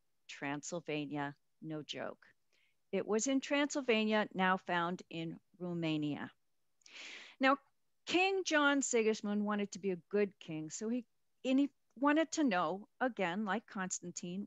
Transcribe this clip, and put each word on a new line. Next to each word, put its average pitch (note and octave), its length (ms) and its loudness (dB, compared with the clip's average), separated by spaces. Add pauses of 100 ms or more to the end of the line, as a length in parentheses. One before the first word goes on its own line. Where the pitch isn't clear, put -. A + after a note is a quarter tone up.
(280)
Transylvania. D3 1080 -4 (280)
No D#3 200 -6
joke. - 440 -10 (640)
It G3 160 -2
was A3 180 0
in C4+ 140 2
Transylvania, A#3+ 920 2
now F#3 240 2
found F3 500 -2
in E3 300 -8 (200)
Romania. D#3 720 -2 (1080)
Now, C4+ 160 6 (500)
King F#4+ 380 2
John C#4+ 380 4
Sigismund G#3+ 640 2
wanted G#3 260 -2
to G3 60 -12
be F#3+ 140 -2
a F3+ 60 -2 (120)
good G#3 200 2 (100)
king, D#3 280 -8
so G#3+ 220 -6
he, A#3+ 160 -2 (360)
and C4 160 4
he C#4+ 120 4 (280)
wanted D4 340 4
to D#4+ 120 2
know, F#3 420 2 (140)
again, G#3 440 0
like F#3+ 220 -2
Constantine, F#3 800 -6